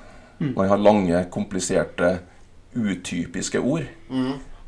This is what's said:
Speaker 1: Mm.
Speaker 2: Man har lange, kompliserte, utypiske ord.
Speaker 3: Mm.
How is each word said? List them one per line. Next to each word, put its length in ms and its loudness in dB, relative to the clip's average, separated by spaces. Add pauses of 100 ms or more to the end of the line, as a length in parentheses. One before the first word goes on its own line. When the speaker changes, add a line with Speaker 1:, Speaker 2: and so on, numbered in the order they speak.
(380)
Speaker 1:
Mm. 180 -2
Speaker 2:
Man 140 2
har 100 4
lange, 500 6
kompliserte, 800 0 (640)
utypiske 880 -4
ord. 240 0 (240)
Speaker 3:
Mm. 300 -2 (300)